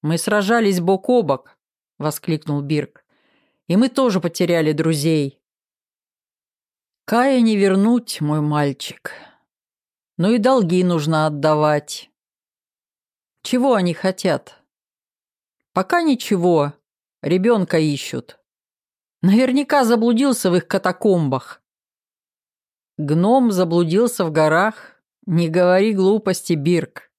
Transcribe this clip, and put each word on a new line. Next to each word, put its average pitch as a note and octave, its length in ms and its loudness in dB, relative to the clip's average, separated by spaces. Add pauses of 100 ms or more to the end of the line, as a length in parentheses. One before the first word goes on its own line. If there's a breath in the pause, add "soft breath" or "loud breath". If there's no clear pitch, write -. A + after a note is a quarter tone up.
"Мы D#3+ 160 -2
сражались G#3 640 0
бок F#3 280 -2
о B3 140 2
бок", C#3 340 -6 (420)
воскликнул D3+ 600 -6
Бирк. D3 440 -6 (640)
"И E3+ 100 0
мы B3 120 4
тоже B3 320 0
потеряли E3 520 0
друзей". D3+ 680 -2 (1700)
"Кая B3+ 340 2
не A3 160 2
вернуть, G3+ 640 0
мой D3+ 200 -2
мальчик. D3 720 -4 (1040)
Но F3+ 140 0
и A#3+ 80 2
долги G3+ 460 2
нужно D#3+ 420 0
отдавать". D3+ 840 -2 (1300)
"Чего B3+ 320 0
они F3+ 200 0
хотят?" - 720 -4 (1080)
"Пока E4+ 280 0
ничего. F3 680 0 (480)
Ребенка F#3 600 0
ищут. C#3+ 580 -6 (840)
Наверняка B3+ 640 2
заблудился A#3 640 0
в F3 60 0
их F3+ 140 -2
катакомбах". F3+ 920 -2 (1400)
"Гном F#3+ 540 2
заблудился F3+ 720 0
в E3 60 -4
горах? D#3 600 0 (340)
Не E3+ 220 0
говори F#3 440 2
глупости, F#3+ 600 0
Бирк". D#3+ 680 -2